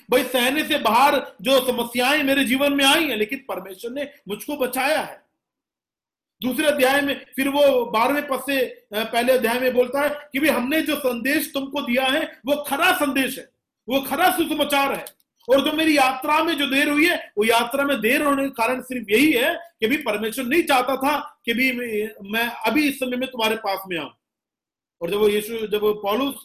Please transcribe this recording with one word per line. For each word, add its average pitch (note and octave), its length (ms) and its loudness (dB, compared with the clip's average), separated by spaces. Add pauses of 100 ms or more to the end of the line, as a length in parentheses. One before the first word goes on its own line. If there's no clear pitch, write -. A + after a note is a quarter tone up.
(120)
भाई, C4 120 4
सहने C4 420 0
से D4 120 0
बाहर B3+ 640 2
जो B3+ 260 2
समस्याएं B3 560 0
मेरे C4+ 220 2
जीवन C4+ 280 2
में C#4 120 2
आई D4+ 220 4
हैं, A3+ 100 -2
लेकिन G#3+ 300 -4
परमेश्वर F#3+ 440 -10
ने C#4 200 -8 (160)
मुझको G#3 300 -8
बचाया B3+ 440 0
है। - 240 -12 (1160)
दूसरे B3+ 240 -2
अध्याय C#4 360 2
में C#4 240 -4 (100)
फिर C#4 140 -2
वो C4+ 360 4
बारहवें C4+ 420 0
पद B3+ 120 -2
से, C4+ 260 -2
अ, - 280 -12
पहले A#3 400 0
अध्याय A#3 260 0
में B3+ 140 0
बोलता B3 280 0
है D4 80 2
कि - 300 -8
भाई, D4+ 100 4
हमने B3+ 320 0
जो D4+ 140 -2
संदेश B3+ 580 -2
तुमको C#4 280 -6
दिया A#3+ 240 0
है, D4 400 -4
वो C#4+ 180 -2
खरा D#4+ 280 2
संदेश C4+ 480 -2
है, - 100 -16 (400)
वो C4 120 2
खरा D#4+ 300 2
सुसमाचार C#4+ 600 0
है। - 120 -8 (440)
और C#4 160 4
जो D4+ 60 0
मेरी D#4 260 2
यात्रा C#4+ 460 2
में D#4+ 140 0
जो C#4 100 -2
देर C#4 220 2
हुई D4 180 4
है, - 300 -2
वो G#3 60 2
यात्रा A#3 400 2
में C#4 180 0
देर C4 200 2
होने C#4 280 0
का - 0 -
कारण B3 320 -2
सिर्फ B3 280 -10
यही C4+ 220 4
है B3 240 0 (240)
कि A3 80 0
भी C#4 100 0
परमेश्वर A3 480 -4
नहीं D#4+ 180 2
चाहता C4 340 2
था C#4 480 -2
कि A#3 80 0
भी B3+ 180 0
मैं, G#3+ 600 -6
मैं A#3 180 -2
अभी D4 400 0
इस C4+ 100 -4
समय B3 180 -4
में B3+ 120 -4
तुम्हारे A3 260 -2
पास G3 320 -4
में F3 120 -6
आऊं। C#3 100 -10 (920)
और E3+ 80 -6
जब G3+ 80 -2
वो G#3 120 4
यीशु, G#3+ 380 -2
जब G3+ 140 -2
वो G#3+ 120 2
पौलुस G#3 500 -2